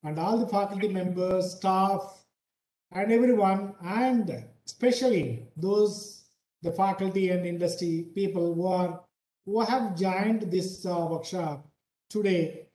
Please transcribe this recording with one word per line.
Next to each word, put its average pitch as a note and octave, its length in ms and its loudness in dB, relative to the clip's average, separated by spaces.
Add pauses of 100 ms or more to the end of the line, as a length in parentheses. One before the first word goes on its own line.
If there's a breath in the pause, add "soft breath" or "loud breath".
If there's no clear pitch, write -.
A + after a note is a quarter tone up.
and D3+ 140 -4
all G3+ 200 0
the A#3 100 0
faculty G3+ 400 0
members, F#3 640 0
staff, F#3+ 720 0 (680)
and G3+ 180 0
everyone, G3+ 720 4
and G#3+ 640 0 (200)
especially A#3+ 840 2 (100)
those, G3+ 720 0 (320)
the E3 100 -2
faculty F#3+ 580 0
and F3 160 0
industry E3+ 720 -2
people E3+ 400 0
who E3+ 100 0
are, F3+ 360 0 (440)
who G#3 160 -2
have A3+ 340 0
joined G3 480 0
this, F3+ 420 -4
uh, E3+ 260 -2
workshop D#3+ 560 -6 (420)
today. F#3 640 0